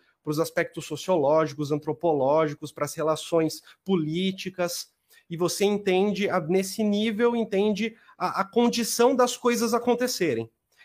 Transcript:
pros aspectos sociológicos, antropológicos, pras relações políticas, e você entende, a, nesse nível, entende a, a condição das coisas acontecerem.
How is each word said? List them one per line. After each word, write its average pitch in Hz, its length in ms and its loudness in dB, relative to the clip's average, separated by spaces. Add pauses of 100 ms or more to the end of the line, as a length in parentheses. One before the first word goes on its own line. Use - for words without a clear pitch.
(240)
pros 151 160 -4
aspectos 165 480 -4
sociológicos, 151 840 0
antropológicos, 151 1000 0
pras - 240 -8
relações 160 640 0 (240)
políticas, 180 1040 -2 (400)
e 170 80 -8
você 170 260 0
entende, 196 640 2
a, 180 120 0
nesse 190 420 0
nível, 220 540 0
entende 214 580 0 (220)
a, 175 240 -2
a - 20 2
condição 233 720 2
das 247 220 2
coisas 233 360 2
acontecerem. 233 760 0 (360)